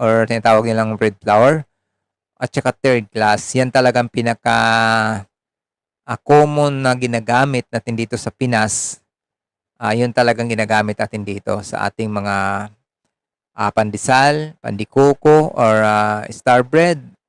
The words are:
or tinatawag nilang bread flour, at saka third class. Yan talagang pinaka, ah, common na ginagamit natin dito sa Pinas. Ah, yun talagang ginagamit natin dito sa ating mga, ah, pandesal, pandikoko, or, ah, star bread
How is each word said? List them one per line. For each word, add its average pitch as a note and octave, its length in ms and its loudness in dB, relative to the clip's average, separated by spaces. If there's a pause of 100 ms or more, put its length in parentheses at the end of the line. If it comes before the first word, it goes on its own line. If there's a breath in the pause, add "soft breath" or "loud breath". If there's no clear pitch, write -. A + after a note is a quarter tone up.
or A2+ 240 2
tinatawag A2+ 400 2
nilang A2 320 -2
bread G#2+ 240 -2
flour, B2 400 4 (800)
at B2 80 -6
saka B2+ 240 -4
third B2 360 0
class. G#2+ 320 0 (120)
Yan B2+ 160 0
talagang B2 400 2
pinaka, A#2 480 -2 (1500)
ah, A#2 200 -10
common D3 560 2
na B2+ 160 0
ginagamit B2 720 -2
natin A#2 240 -6
dito A2+ 240 -6
sa - 160 -8
Pinas. A2 640 -4 (840)
Ah, A2 160 -2
yun A#2+ 160 -2
talagang A#2 320 0
ginagamit G#2+ 500 -2
natin G#2 300 -8
dito G2+ 400 -6
sa G2+ 240 -6
ating A2 180 -8
mga, G2+ 600 -4 (880)
ah, G#2 160 -2
pandesal, C3+ 880 0
pandikoko, C#3 960 2
or, A2 240 4
ah, G#2+ 480 2
star B2 320 2
bread D#3 400 0 (280)